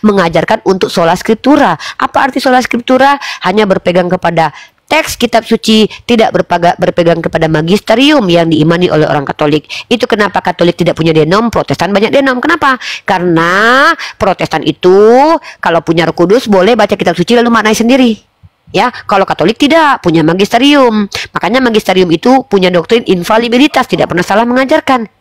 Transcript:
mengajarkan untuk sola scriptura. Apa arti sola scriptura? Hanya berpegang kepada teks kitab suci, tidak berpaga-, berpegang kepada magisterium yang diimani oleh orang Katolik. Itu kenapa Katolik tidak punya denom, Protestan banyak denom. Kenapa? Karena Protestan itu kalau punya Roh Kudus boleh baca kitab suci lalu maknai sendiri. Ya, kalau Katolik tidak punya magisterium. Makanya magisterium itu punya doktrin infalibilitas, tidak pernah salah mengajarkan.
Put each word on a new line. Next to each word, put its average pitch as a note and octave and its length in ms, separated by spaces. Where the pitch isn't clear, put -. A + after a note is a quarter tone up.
mengajarkan F#3 640
untuk F#3+ 240
sola E3+ 240
scriptura. A3+ 640
Apa - 260
arti C4 160
sola B3+ 180
scriptura? C4 600
Hanya G3+ 220
berpegang F#3 440
kepada E3 440
teks D#4 300
kitab A3+ 320
suci, A3 400
tidak A3+ 320
berpaga-, F3 400
berpegang E3+ 480
kepada D#3+ 240
magisterium G#3+ 800
yang E3+ 240
diimani E3 400
oleh D#3 160
orang D3 160
Katolik. D3 400
Itu - 240
kenapa G3+ 320
Katolik F3 320
tidak E3+ 240
punya D#3+ 160
denom, E3+ 320
Protestan F3 480
banyak G3+ 160
denom. C4 320
Kenapa? D4 320
Karena F#3 800
Protestan D#3+ 480
itu E3+ 240
kalau E3 240
punya E3 240
Roh D#3+ 80
Kudus G#3 380
boleh G3 240
baca G#3 240
kitab F3 160
suci A#3 240
lalu A#3 100
maknai A3 240
sendiri. A#3 460
Ya, G#3 200
kalau G3 200
Katolik F#3 360
tidak D4 400
punya E3 240
magisterium. G#3+ 840
Makanya A3 300
magisterium G#3 460
itu B3 400
punya F#3 240
doktrin F#3 320
infalibilitas, A#3 840
tidak - 200
pernah F3 160
salah G3+ 200
mengajarkan. B3+ 640